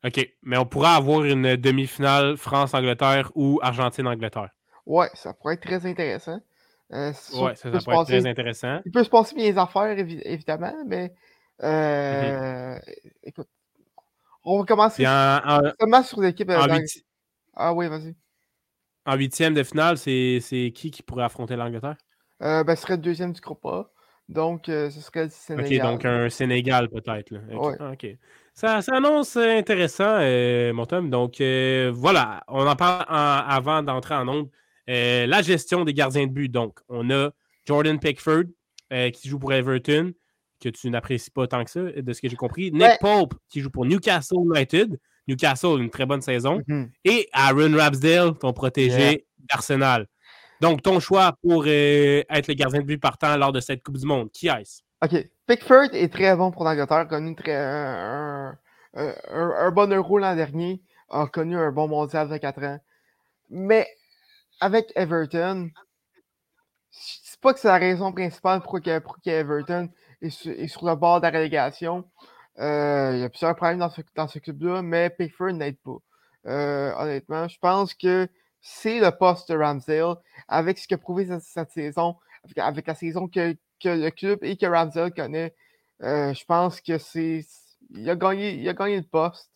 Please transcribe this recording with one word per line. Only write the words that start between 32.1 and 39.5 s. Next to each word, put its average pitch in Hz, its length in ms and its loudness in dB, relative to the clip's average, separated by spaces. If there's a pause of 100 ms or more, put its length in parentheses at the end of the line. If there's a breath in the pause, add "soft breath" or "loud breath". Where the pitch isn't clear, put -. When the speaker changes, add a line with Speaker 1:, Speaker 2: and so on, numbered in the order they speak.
Speaker 1:
on 135 180 0
en 147 80 4
parle 180 340 2
en, 143 400 2
avant 143 360 0
d'entrer 135 320 -4
en 127 100 -2
onde. 143 220 -4 (420)
Euh, 123 360 2
la 185 160 4
gestion 175 420 0
des 147 100 -2
gardiens 139 320 2
de 131 60 -6
but. 139 160 -4
Donc, 117 400 -4
on 120 220 -4
a 139 200 2 (360)
Jordan 147 340 2
Pickford, 160 460 0 (460)
euh, 123 180 0
qui 127 180 -16
joue 139 100 -6
pour 135 140 -4